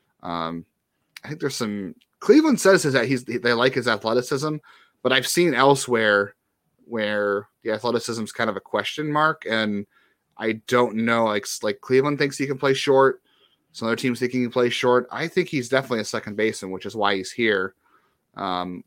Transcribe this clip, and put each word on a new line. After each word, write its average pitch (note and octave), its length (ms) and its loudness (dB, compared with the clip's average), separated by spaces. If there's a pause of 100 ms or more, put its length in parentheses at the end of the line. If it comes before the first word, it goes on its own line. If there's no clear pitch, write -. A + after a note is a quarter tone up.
(220)
Um, E2+ 420 -8 (600)
I - 40 -16
think D#3 120 -10
there's C3+ 160 -6
some, G#2 380 -6 (260)
Cleveland C#4+ 400 6
says F#3+ 240 6
is C#3 80 0
that A#2+ 140 2
he's, B2+ 180 -2
they A#2+ 280 -2
like B2 220 2
his B2 140 -2
athleticism, B2 680 -2 (460)
but B2 100 2
I've C3 140 2
seen E3+ 280 2
elsewhere A#2 800 4 (520)
where G#2 640 -2 (140)
the A2 100 -4
athleticism A2+ 520 -2
is - 80 -14
kind A2+ 160 -4
of G2 80 -2
a G2 40 -8
question D3 520 -6
mark, D#3 360 0
and G#2+ 380 -2 (520)
I A2 140 -2 (140)
don't B2 300 2
know, A#2 300 2
like, G#2+ 160 0
s-, - 200 -10
like, G#2 200 -4
Cleveland C3+ 360 2
thinks C#3+ 200 -2
he C#3 80 -4
can C#3 100 -4
play C3+ 160 2
short. C3+ 480 4 (520)
Some A2+ 160 -6
other A2+ 80 0
teams A#2+ 240 -2
think B2 120 -2
he B2+ 100 0
can A#2 80 -2
play B2 200 2
short. B2 420 2
I D3 160 -6
think F3 200 -2
he's B2 200 -4
definitely B2+ 320 0
a G#2 40 -4
second G#2 320 -8
baseman, G#2+ 360 -2
which F#2+ 140 -10
is G2+ 100 -12
why G2+ 200 0
he's F#2 140 -6
here, G2+ 440 -2 (640)
um, F2+ 500 -6